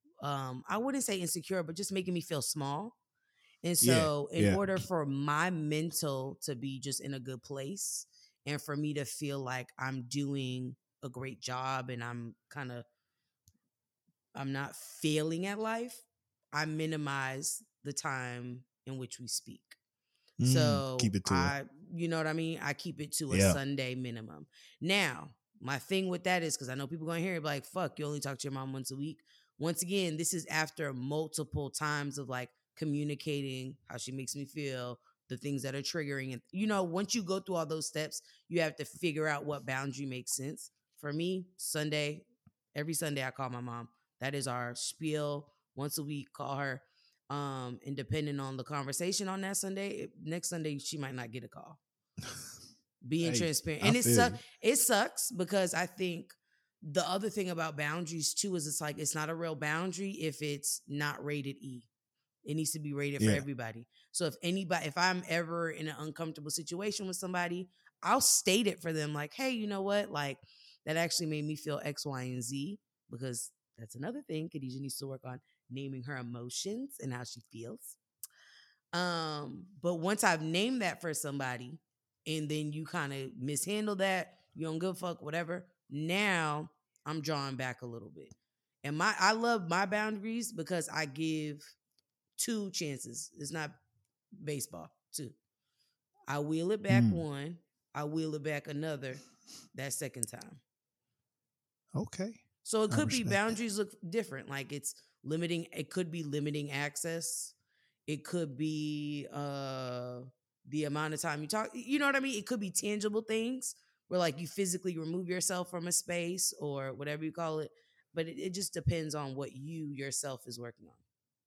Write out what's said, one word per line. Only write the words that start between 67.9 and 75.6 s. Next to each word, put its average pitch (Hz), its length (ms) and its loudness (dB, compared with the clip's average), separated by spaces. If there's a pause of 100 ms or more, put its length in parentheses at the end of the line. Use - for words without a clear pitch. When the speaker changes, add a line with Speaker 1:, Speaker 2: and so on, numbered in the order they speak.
Speaker 1:
I'll 233 200 6
state 202 440 8
it - 160 2
for 165 100 0
them, 151 220 2
like, 151 200 -4
"Hey, 262 180 0
you 220 140 0
know 202 160 0
what? 202 300 2
Like, 143 260 0 (480)
that 160 120 2
actually 165 280 2
made 151 200 0
me 151 100 -2
feel 147 260 -2
X, 143 240 -4
Y, 131 180 -4
and 127 180 -4
Z," 139 360 -4 (320)
because 123 400 -4 (280)
that's 113 180 -14
another 226 260 -6
thing 160 280 -4
Khadijah 135 300 -6
needs 139 180 -6
to 139 80 -8
work 135 180 -10
on, 127 160 -8 (300)